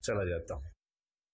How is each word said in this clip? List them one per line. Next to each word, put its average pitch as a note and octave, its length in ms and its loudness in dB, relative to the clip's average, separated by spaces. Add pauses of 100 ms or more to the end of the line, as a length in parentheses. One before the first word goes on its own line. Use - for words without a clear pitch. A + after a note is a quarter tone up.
चला G2+ 220 4
जाता E2+ 300 -2
हूँ। C#2+ 160 -6 (640)